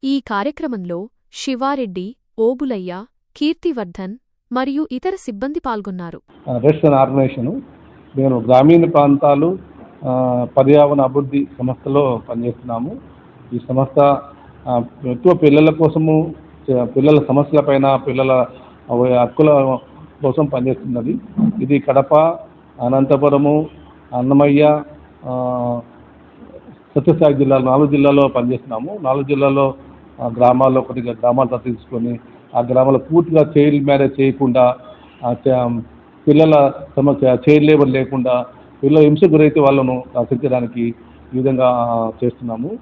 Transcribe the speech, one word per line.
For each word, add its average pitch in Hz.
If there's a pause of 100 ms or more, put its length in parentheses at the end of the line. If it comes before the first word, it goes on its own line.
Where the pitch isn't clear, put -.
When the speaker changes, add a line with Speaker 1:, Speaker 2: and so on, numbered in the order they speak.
Speaker 1:
ఈ 269
కార్యక్రమంలో 240 (240)
శివారెడ్డి, 247 (240)
ఓబులయ్య, 220 (320)
కీర్తివర్ధన్ 233 (360)
మరియు 269
ఇతర 254
సిబ్బంది 254
పాల్గొన్నారు. 190 (280)
Speaker 2:
ఆ, 127
రెడ్స్ 151
అనే 143
ఆర్గనైజేషన్. 135 (560)
మేము 135
గ్రామీణ 143
ప్రాంతాలు, 147 (460)
ఆ, 127 (100)
పర్యావరణ 143
అభివృద్ధి 139 (120)
సంస్థలో 127
పనిచేస్తున్నాము. 120 (560)
ఈ 120 (100)
సంస్థ, 135 (680)
ఆ, 123 (220)
ఎక్కువ 127
పిల్లల 156
కోసము, 156 (360)
చ-, 123
పిల్లల 139
సమస్యలపైన, 139
పిల్లల 127 (760)
హక్కుల 135 (440)
కోసం 143
పనిచేస్తున్నది. 131 (440)
ఇది 135
కడప, 135 (680)
అనంతపురము, 143 (440)
అన్నమయ్య, 143 (420)
ఆ, 123 (1160)
సత్యసాయి 151
జిల్లాలో, 135
నాలుగు 135
జిల్లాల్లో 139
పనిచేస్తున్నాము. 127
నాలుగు 139
జిల్లాల్లో, 139 (480)
ఆ, 123
గ్రామాల్లో 127
కొద్దిగా 120
గ్రామాలతో 120
తీసుకొని, 117 (360)
ఆ 123
గ్రామాల్లో 127
పూర్తిగా 160
చైల్డ్ 147
మ్యారేజ్ 139
చేయకుండా, 127 (500)
ఆ, 120
చ-, 120 (460)
పిల్లల 151 (240)
సమస్య, 139 (120)
చైల్డ్ 151
లేబర్ 147
లేకుండా, 127 (380)
పిల్లల 151
హింసకు 151
గురైతే 151
వాళ్ళను 131 (160)
రక్షించడానికి 120 (460)
ఈ 127
విధంగా, 131
ఆ, 117 (120)
చేస్తున్నాము. 120 (100)